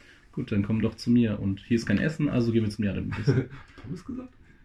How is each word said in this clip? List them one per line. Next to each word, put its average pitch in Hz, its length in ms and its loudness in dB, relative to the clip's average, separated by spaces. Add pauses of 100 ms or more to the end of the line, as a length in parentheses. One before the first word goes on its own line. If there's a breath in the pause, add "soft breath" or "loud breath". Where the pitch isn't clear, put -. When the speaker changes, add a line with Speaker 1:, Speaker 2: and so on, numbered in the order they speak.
(320 soft breath)
Speaker 1:
Gut, - 180 -8
dann 98 140 2
komm 110 180 0
doch 107 140 0
zu - 160 0
mir. 113 260 4
Und 98 220 -2
hier - 160 0
ist 113 100 -2
kein 104 120 2
Essen, 151 300 0
also 120 220 2
gehen 110 140 2
wir 104 60 0
zum 104 140 -4
Jade-Imbiss. 101 420 -4
Speaker 2:
<laughs> - 580 -2
Pommes 139 200 -10
gesagt? 254 260 -12 (340 soft breath)